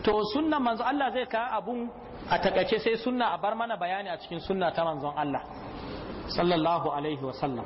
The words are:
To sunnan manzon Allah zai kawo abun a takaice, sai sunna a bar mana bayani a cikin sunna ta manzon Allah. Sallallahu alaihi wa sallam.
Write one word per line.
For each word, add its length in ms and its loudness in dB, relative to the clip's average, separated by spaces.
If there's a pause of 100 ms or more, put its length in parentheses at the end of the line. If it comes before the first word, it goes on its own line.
To 200 4 (100)
sunnan 300 2
manzon 240 2
Allah 240 2
zai 160 0
kawo 240 -2
abun 380 -2 (420)
a 80 4
takaice, 400 4
sai 160 2
sunna 380 2
a 40 -2
bar 180 0
mana 200 -2
bayani 340 -2
a 80 -4
cikin 220 -8
sunna 320 2
ta 140 2
manzon 320 -2
Allah. 240 0 (880)
Sallallahu 640 4
alaihi 320 -2
wa 120 -2
sallam. 320 0